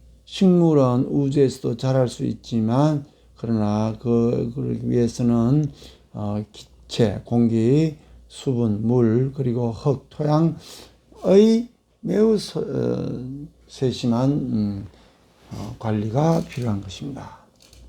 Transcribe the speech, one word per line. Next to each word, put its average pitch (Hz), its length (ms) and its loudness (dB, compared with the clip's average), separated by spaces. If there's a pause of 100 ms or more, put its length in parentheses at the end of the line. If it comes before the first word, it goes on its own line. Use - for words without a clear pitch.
(240)
식물은 156 840 4
우주에서도 139 680 0
자랄 131 320 0
수 - 160 -8
있지만, 123 800 0 (320)
그러나 110 640 -2
그, 117 560 0
그러기 123 340 -6
위해서는, 120 800 2 (440)
어, 104 400 -6
기체, - 720 -4
공기, 120 720 2 (320)
수분, 113 580 -2
물, 123 460 2
그리고 120 400 -2
흙, 135 360 -4
토양의 185 1600 0 (320)
매우 208 380 2
서-, - 240 -6
어, 123 580 -4 (480)
세심한, 123 640 0
음, 107 560 -2 (640)
어, 104 280 -12
관리가 113 680 0
필요한 117 320 -4
것입니다. - 600 -14 (500)